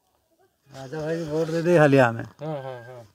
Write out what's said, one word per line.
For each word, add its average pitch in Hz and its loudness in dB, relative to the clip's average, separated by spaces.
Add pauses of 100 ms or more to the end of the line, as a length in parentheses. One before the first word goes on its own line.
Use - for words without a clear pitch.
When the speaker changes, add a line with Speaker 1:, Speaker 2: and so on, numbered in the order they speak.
(680)
Speaker 1:
ରାଜା 135 -16
ଭାଇ 160 -6
ଭୋଟ 156 -4
ଦେଇ 165 -4
ଦେଇ 170 4
ହାଲିଆ 139 6
ଆମେ। 117 -6
Speaker 2:
ହଁ, 151 -14
ହଁ, 131 -12
ହଁ। 123 -20 (160)